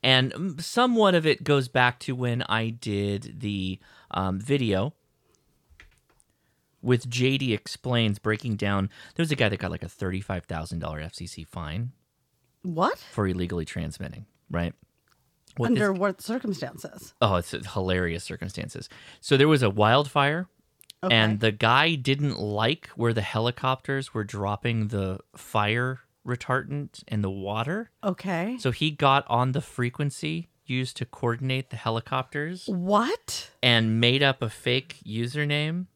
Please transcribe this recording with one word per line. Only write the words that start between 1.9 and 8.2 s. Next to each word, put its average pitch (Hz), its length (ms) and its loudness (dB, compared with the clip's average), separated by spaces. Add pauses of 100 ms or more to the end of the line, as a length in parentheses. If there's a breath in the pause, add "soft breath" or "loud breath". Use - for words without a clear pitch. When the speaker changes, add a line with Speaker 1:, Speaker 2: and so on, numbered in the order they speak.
Speaker 1:
to - 140 -6
when 123 280 0
I 113 260 0
did 101 720 -2
the, 98 400 -2 (320 soft breath)
um, 95 260 0
video 117 540 0 (1900)
with 123 260 2
J 127 300 2
D 131 140 0
Explains 113 680 0
breaking 107 380 -2